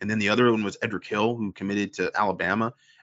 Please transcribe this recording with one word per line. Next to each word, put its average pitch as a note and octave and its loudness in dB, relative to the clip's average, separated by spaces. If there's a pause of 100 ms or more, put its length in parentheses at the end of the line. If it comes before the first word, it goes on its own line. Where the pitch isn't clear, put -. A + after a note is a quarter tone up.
and G#2 -6
then A2 0
the G#2 0
other A#2+ 6
one A2 2
was G2+ -4
Edric G#2 -6
Hill, A2 0
who G#2+ -4
committed G2+ -4
to F2+ -2
Alabama. G2 0 (300)